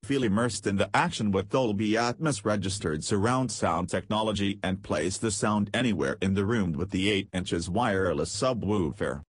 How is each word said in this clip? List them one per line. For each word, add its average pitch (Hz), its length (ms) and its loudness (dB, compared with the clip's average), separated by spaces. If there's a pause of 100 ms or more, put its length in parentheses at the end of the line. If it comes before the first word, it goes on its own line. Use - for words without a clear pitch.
Feel 135 200 0
immersed 117 440 0
in 101 100 0
the 101 180 2
action 135 360 0
with 98 180 0
Dolby 107 440 2
Atmos 120 520 0
registered 92 580 -2
surround 117 480 2
sound 87 380 0
technology 101 720 0
and 95 220 -2
place 87 340 0
the 113 140 0
sound 104 420 2
anywhere 87 480 0
in 95 140 2
the 101 100 2
room 101 280 2
with 85 180 -2
the 95 180 2
eight 98 240 0
inches 90 360 -2
wireless 95 640 0
subwoofer. 87 920 -2 (120)